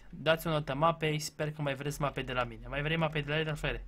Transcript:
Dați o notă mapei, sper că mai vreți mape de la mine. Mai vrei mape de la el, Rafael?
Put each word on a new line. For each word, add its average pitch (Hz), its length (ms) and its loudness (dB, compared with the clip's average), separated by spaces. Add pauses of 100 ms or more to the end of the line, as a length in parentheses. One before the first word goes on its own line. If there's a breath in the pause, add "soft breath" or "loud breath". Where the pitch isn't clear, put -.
(100)
Dați 160 360 2
o 170 40 0
notă 151 240 0
mapei, 156 440 4
sper 151 340 -4
că 151 100 -6
mai 143 120 0
vreți 139 260 -4
mape 139 220 0
de 127 100 -4
la 123 120 2
mine. 117 240 -10
Mai 139 140 -2
vrei 156 140 2
mape 151 240 2
de 139 100 -2
la 151 80 2
el, 160 60 2
Rafael? 147 440 -2